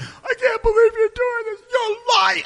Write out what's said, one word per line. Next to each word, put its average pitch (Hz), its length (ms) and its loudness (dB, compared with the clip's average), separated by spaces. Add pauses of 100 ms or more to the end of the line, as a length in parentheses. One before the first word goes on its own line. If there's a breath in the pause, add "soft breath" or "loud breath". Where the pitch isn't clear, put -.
I - 380 -8
can't 466 240 0
believe 453 340 4
you're 440 200 0
doing 480 300 -2
this. 427 140 -10 (100)
You're 466 260 -2 (200)
lying. 381 300 0